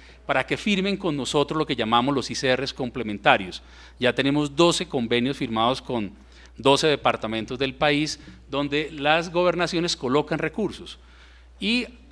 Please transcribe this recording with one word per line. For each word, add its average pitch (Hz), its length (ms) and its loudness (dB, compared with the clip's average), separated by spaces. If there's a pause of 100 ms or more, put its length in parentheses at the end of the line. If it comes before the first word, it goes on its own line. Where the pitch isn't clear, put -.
(260)
para 131 200 0
que 135 100 -2
firmen 185 400 0
con 165 200 -4
nosotros 143 420 0
lo 156 80 0
que 143 100 -4
llamamos 117 380 2
los 131 160 -2
I 131 40 -6
C 127 220 2
Rs 131 160 -6
complementarios. 110 920 0 (360)
Ya 120 160 2
tenemos 139 420 0
doce 170 300 4
convenios 120 500 -2
firmados 117 460 0
con 110 300 -4 (440)
doce 135 300 4
departamentos 120 720 0
del 135 160 -2
país, 151 460 0 (280)
donde 143 440 -4
las 156 380 0
gobernaciones 175 640 0
colocan 147 420 -2
recursos. 160 600 -6 (640)
Y 226 260 -2 (260)